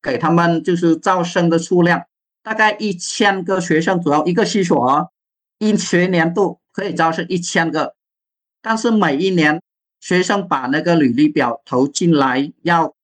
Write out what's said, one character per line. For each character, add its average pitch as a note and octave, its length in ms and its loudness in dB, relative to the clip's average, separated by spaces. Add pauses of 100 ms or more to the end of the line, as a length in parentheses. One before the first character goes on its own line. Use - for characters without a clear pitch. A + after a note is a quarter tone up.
给 B2+ 180 -4
他 E3 100 -2
们 E3+ 340 2
就 F3+ 120 0
是 E3+ 200 2
招 F#3 280 0
生 F3 260 0
的 E3 80 2
数 F3 240 2
量， E3+ 220 2 (400)
大 A3 100 -8
概 G#3+ 200 2
一 G#3 200 -4
千 G3 500 -2
个 F#3 160 -2
学 E3 220 0
生， F3+ 180 0
主 D#3 120 -2
要 D3+ 140 2
一 F3 80 0
个 G#3 120 2
系 G3 180 0
所 C3+ 240 2
啊， D3+ 200 0 (500)
一 G#3+ 180 0
学 F3 300 0
年 E3+ 260 0
度 F#3 280 -2 (120)
可 F#3+ 140 -6
以 F#3 80 -6
招 E3 180 0
生 E3+ 160 -6
一 F#3 120 -2
千 E3 320 -2
个， D3 240 -4 (680)
但 A3+ 160 -4
是 A3+ 140 0
每 F3 260 2
一 F#3+ 140 0
年 D#3+ 320 0 (360)
学 F3+ 220 0
生 G3 260 -2
把 C3 200 -4
那 C#3+ 120 0
个 E3+ 160 2
履 C#3+ 160 4
历 C#3+ 160 2
表 B2+ 380 -2
投 C3 220 0
进 E3+ 280 2
来 C3+ 460 0
要 E3 320 0 (100)